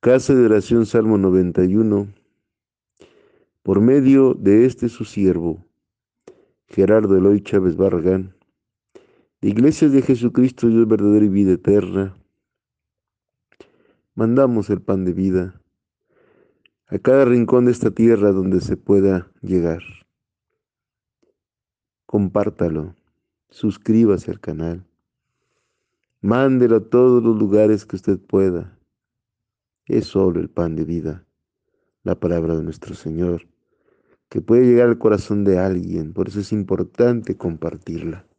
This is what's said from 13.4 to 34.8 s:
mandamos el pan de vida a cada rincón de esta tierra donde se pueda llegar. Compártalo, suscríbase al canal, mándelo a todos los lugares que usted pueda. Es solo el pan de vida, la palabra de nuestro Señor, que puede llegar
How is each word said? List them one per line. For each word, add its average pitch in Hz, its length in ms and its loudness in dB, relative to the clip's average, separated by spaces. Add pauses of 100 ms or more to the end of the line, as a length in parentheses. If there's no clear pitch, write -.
mandamos 117 560 0
el 92 100 -2
pan 95 240 -4
de 90 80 -4
vida 92 480 -4 (1300)
a 98 120 -8
cada 131 280 2
rincón 123 400 2
de 123 60 2
esta 113 180 -2
tierra 104 420 2
donde 95 300 -2
se 92 160 -6
pueda 98 520 0 (120)
llegar. 87 400 -4 (2250)
Compártalo, 92 880 -4 (540)
suscríbase 107 800 -2
al 95 100 -12
canal, 82 460 -10 (1400)
mándelo 123 540 2
a 104 120 -2
todos 123 340 4
los 113 140 2
lugares 107 480 2
que - 120 -12
usted 95 220 -4
pueda. 92 600 -2 (1080)
Es 110 200 -2
solo 92 320 0
el 87 100 -8
pan 85 280 -6
de 80 80 -4
vida, 82 420 -8 (800)
la 92 100 -4
palabra 85 400 -4
de 80 80 -6
nuestro 80 320 -14
Señor, 85 540 -8 (800)
que - 120 -6
puede 123 240 2
llegar 120 240 4